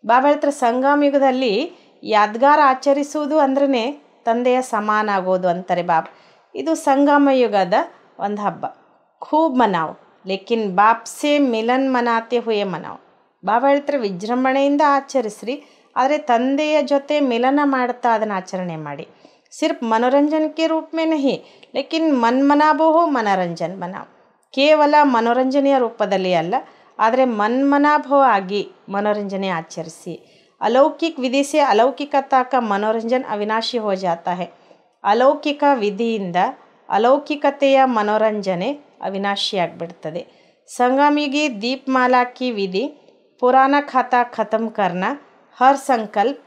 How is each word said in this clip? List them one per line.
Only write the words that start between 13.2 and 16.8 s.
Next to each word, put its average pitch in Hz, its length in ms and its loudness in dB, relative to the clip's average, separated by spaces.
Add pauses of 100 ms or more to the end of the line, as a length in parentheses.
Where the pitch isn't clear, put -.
ಬಾಬಾ 226 260 0
ಹೇಳ್ತಾರೆ, 285 280 0
ವಿಜೃಂಭಣೆಯಿಂದ 254 920 0
ಆಚರಿಸ್ರಿ, 262 680 -2 (400)
ಆದರೆ 277 280 0
ತಂದೆಯ 277 580 0